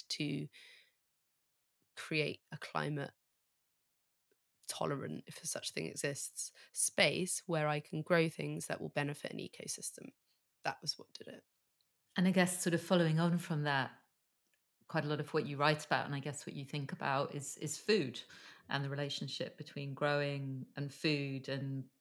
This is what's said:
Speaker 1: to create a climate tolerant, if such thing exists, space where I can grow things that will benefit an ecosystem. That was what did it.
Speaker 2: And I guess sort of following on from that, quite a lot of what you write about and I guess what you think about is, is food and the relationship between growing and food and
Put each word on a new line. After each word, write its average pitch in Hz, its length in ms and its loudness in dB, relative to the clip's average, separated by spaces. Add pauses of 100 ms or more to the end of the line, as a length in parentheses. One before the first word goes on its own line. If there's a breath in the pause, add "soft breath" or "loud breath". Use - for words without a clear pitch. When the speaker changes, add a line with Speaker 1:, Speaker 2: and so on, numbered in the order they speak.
(100)
Speaker 1:
to 151 360 -2 (1500 loud breath)
create - 440 -2 (120)
a 156 60 -10
climate 151 520 -2 (1600)
tolerant, 151 580 -4
if 156 160 -14
such - 300 -6
thing 160 140 -4
exists, - 640 -6 (220 loud breath)
space - 760 4
where 156 220 2
I 151 120 2
can 156 220 -4
grow 165 260 6
things 151 380 -4
that - 140 -4
will - 100 -6
benefit 143 420 -2
an - 60 -8
ecosystem. - 760 -8 (520)
That - 160 -2
was - 180 -6
what - 140 -18
did - 160 -16
it. - 140 -14 (760)
Speaker 2:
And 180 100 6
I 190 40 6
guess 180 320 4
sort 170 120 2
of 165 80 4
following 165 380 6
on 175 180 6
from 156 260 0
that, 139 260 2 (1000)
quite 156 160 0
a 147 40 -2
lot 151 120 0
of - 140 -6
what 156 120 4
you 143 100 -4
write 151 280 4
about 131 220 2
and 143 80 -2
I 139 60 -2
guess 143 260 -6
what - 80 -8
you 143 100 -6
think 139 280 -4
about 139 420 0
is, 139 260 -6
is - 160 -4
food 170 440 2 (500 loud breath)
and 139 140 0
the 139 40 -2
relationship 139 680 -4
between 139 360 -8
growing 139 720 0 (100)
and 143 160 -4
food 139 560 0
and 135 360 -2 (160)